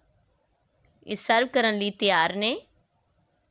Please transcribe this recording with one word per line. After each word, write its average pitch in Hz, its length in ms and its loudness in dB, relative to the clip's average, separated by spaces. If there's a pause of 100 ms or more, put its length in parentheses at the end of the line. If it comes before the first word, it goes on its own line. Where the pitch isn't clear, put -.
(1040)
ਇਹ 202 100 -10
ਸਰਵ 233 320 2
ਕਰਨ 226 300 0
ਲਈ 202 140 -4
ਤਿਆਰ 175 440 0
ਨੇ। 214 200 -2 (960)